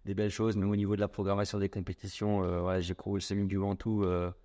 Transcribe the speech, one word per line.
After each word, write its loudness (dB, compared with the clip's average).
des -4
belles 2
choses. 2
Même 2
au 4
niveau 2
de 0
la 2
programmation 0
des 0
compétitions, -2
euh, 0
ouais, 2
j'ai -4
couru -4
le -2
semi 0
du -2
Ventoux, 0
euh, 0